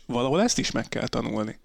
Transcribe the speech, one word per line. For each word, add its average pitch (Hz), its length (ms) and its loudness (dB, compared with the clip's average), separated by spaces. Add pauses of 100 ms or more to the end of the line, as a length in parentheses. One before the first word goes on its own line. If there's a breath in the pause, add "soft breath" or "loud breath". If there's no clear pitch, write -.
valahol 131 360 2
ezt 233 180 2
is - 120 -2
meg - 180 -2
kell 120 180 -2
tanulni, 113 580 -2